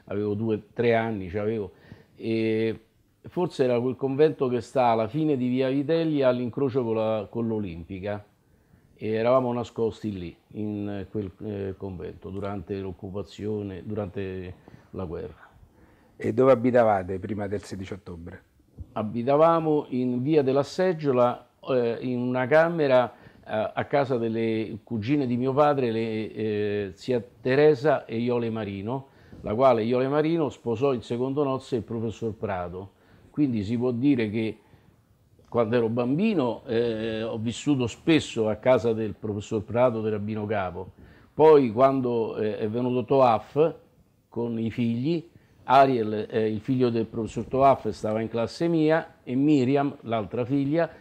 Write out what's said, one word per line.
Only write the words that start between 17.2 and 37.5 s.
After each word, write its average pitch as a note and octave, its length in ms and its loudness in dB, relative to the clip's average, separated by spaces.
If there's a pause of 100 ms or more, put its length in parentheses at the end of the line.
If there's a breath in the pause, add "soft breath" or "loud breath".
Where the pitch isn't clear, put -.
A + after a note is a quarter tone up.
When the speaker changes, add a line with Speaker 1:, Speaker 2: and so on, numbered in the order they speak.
Speaker 2:
del G2 160 -4
sedici G2 320 -12
ottobre? F2 480 -16 (500)
Speaker 1:
Abitavamo D3 960 2
in B2 320 -2
via D3+ 200 4
della C3+ 220 2
Seggiola, C#3+ 840 0 (220)
eh, A#2+ 320 0
in B2+ 180 -4
una B2+ 260 0
camera, C#3+ 680 4
eh, - 600 -6
a A#2 120 -4
casa C3+ 320 0
delle A2+ 640 -2
cugine B2 420 -2
di A#2+ 120 -2
mio C3 160 0
padre, C3+ 380 2
le, A2 420 -4
eh, G#2 600 -2
zia B2 300 -4 (180)
Teresa C#3 600 4
e A#2 140 -6
Iole A#2+ 320 0
Marino, A2 580 -6 (340 soft breath)
la G#2 140 -4
quale A#2+ 280 4
Iole B2 260 0
Marino D#3 400 0
sposò A#2 440 -2
in A#2 80 -4
secondo C3+ 420 -4
nozze C3 340 -4
il G#2 60 -2
professor A2+ 500 -6
Prato. F#2 580 -8 (380 soft breath)
Quindi B2+ 340 0
si A2+ 140 -2
può B2+ 140 0
dire A#2+ 380 2
che A2 300 -4 (880 soft breath)
quando A#2 300 0
ero A2+ 100 2
bambino, B2+ 800 0
eh, A2+ 580 -2
ho A2+ 140 -6
vissuto A#2+ 500 0